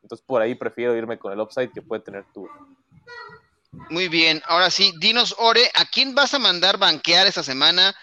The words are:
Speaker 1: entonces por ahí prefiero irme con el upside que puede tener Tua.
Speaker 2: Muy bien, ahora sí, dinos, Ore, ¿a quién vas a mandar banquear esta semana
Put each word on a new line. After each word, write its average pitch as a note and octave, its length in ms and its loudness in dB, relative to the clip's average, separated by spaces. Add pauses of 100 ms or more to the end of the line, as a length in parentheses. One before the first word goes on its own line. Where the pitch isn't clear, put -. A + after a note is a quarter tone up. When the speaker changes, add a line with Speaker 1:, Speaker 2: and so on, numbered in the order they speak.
Speaker 1:
entonces - 240 -18
por B2 140 0
ahí A#2 140 0
prefiero A#2 420 -4
irme A2+ 220 -6
con G2+ 120 -10
el G2+ 100 -8
upside B2+ 320 -6
que G#2 100 -16
puede A2 180 -8
tener G2 320 -14
Tua. - 160 -16 (1400)
Speaker 2:
Muy F3 200 -4
bien, D#3+ 380 2
ahora F3 220 4
sí, G3 320 0
dinos, A3 380 0
Ore, A3+ 240 4 (120)
¿a E3 100 2
quién C4 300 -2
vas C#4 200 2
a C4+ 60 -2
mandar F#3+ 380 2
banquear E3+ 500 2
esta F3+ 160 -2
semana E3 580 0